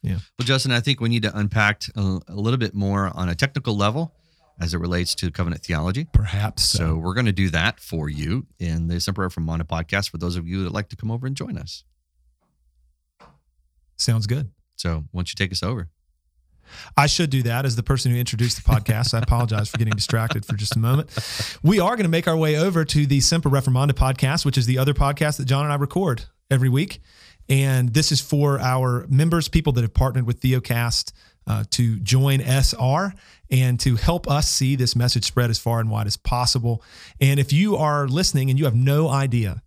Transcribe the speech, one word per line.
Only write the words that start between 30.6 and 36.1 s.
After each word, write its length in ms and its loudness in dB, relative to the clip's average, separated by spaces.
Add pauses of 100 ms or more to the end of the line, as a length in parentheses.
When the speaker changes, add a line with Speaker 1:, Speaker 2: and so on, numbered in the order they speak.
Speaker 1:
uh, 240 0
to 280 0
join 400 2
S 340 2
R 400 0 (360)
and 320 2
to 160 2
help 320 0
us 180 2
see 280 0
this 200 0
message 300 0
spread 240 0
as 100 -2
far 200 -2
and 100 -2
wide 180 -2
as 80 -4